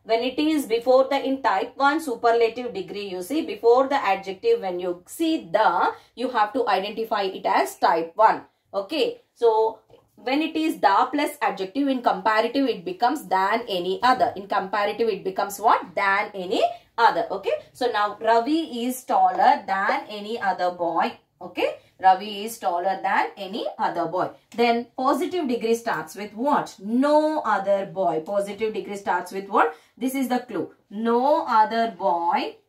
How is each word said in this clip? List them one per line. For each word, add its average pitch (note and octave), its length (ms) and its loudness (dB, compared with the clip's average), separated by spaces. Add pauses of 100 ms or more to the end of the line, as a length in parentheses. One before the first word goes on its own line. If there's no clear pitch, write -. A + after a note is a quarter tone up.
when A3+ 180 2
it B3+ 160 -4
is D4+ 280 0
before B3+ 440 4
the, C#4 140 0
in C4+ 180 -2
type G3+ 340 0
one C#4+ 240 2
superlative A#3 720 0
degree, G3 360 -8
you F3+ 140 -6
see, C#4+ 220 -4
before A#3 440 4
the C#4 80 0
adjective, F#3+ 640 0
when F3+ 180 -4
you F3+ 280 -6
see D#4+ 460 -4
the, G#3+ 420 2 (200)
you A#3+ 160 -4
have G#3+ 220 0
to B3 160 0
identify G#3 540 -2
it F#3+ 220 -6
as B3 320 0
type E3+ 380 0
one. G3+ 280 6 (300)
Okay, A3+ 480 -2 (140)
so A3 460 2 (360)
when C4 260 -2
it D#4+ 140 -4
is D#4 240 -2
the A3+ 320 4
plus D4 280 -2
adjective, F#3+ 460 -2
in B3+ 160 0
comparative A3 680 0
it F#3+ 160 -4
becomes A#3 420 -2
than G3 420 0
any F#3 340 -4
other. A#3 340 2
In G3+ 120 -12
comparative G#3+ 600 -2
it F#3 140 -2
becomes G3 380 -4
what? A3 340 2
Than G3+ 400 0
any G3 280 -2 (340)
other. - 340 2
Okay, G4 220 -4 (200)
so B3 200 -2
now G#3 280 -2
Ravi A#3 640 0
is B3+ 200 -6
taller G3 600 4
than G#3 440 -2
any G#3+ 320 -8
other F3+ 320 -2
boy. F3 400 -2 (280)
Okay, F#3 360 -4 (260)
Ravi G3 420 4
is A3+ 140 -8
taller F#3 420 -2
than G#3 360 0
any G3+ 280 -8 (140)
other E3+ 280 -2
boy. E3+ 240 -4 (260)
Then A#3 400 0
positive D4 500 -2
degree A3+ 300 0
starts E3 400 -6
with G#3 180 -12
what? C4 460 0
No D4 640 2
other G3 420 0
boy. E3 400 -2
Positive G3+ 480 -2
degree F#3+ 220 -8
starts F#3 340 -4
with F#3+ 180 -8
what? - 240 2 (240)
This C4 200 -4
is C4 120 -2
the B3 120 0
clue. F#3 340 -8 (160)
No B3 560 2
other A3+ 500 2
boy. F3 600 0 (120)